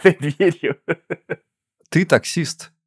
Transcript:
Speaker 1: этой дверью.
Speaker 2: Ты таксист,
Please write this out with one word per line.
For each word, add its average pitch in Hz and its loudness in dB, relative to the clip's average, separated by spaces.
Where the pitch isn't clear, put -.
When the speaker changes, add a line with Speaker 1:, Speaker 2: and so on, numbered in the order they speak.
Speaker 1:
этой 185 6
дверью. 151 -2
Speaker 2:
Ты 170 2
таксист, - -2